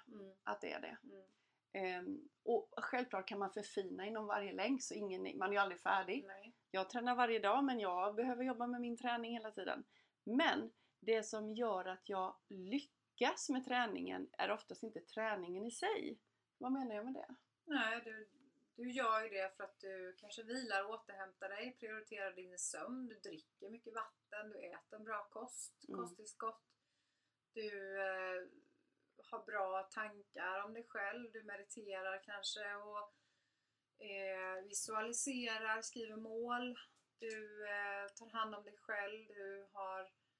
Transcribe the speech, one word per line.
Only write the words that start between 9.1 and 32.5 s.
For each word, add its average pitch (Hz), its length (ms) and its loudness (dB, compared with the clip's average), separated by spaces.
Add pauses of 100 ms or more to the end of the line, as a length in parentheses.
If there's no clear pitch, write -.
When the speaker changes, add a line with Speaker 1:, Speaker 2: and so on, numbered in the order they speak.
Speaker 2:
hela 220 180 -4
tiden. 185 340 -2 (400)
Men 226 480 6 (280)
det 220 220 6
som 214 320 -2
gör 214 300 2
att 185 240 -6
jag 190 280 0 (120)
lyckas 240 1000 0
med 254 160 2
träningen 185 680 0
är 190 180 2
oftast - 320 -2
inte 165 180 -6
träningen 202 680 -2
i 240 40 -4
sig. - 480 0 (400)
Vad 254 140 0
menar 262 220 0
jag 208 100 -4
med 262 100 -4
det? - 200 -8 (300)
Speaker 1:
Nej, 233 400 2
du, 220 240 -10 (460)
du 240 180 -4
gör 226 300 6
ju 220 60 -2
det 196 280 0
för 202 80 -6
att - 160 -12
du 185 380 -6
kanske 208 240 -12
vilar 220 420 2
och 208 60 -4
återhämtar 196 580 -8
dig, 233 320 -6
prioriterar 214 520 -6
din 180 260 -10
sömn, 233 500 -4
du 220 100 -10
dricker 190 520 -12
mycket 233 240 -12
vatten, 214 560 -8
du 196 80 -10
äter 180 400 -12
en 214 60 -14
bra 214 260 -4
kost, - 580 -10
Speaker 2:
Mm. 190 120 -4
Speaker 1:
kosttillskott. 214 600 -4 (920)
Du, 196 480 -4
eh, 185 480 0 (840)
har 220 160 -6
bra 190 440 2
tankar 202 760 -4
om 220 100 -6
dig 233 140 -8
själv, 220 440 -4
du 220 100 -10
mediterar 202 840 -4
kanske 208 500 4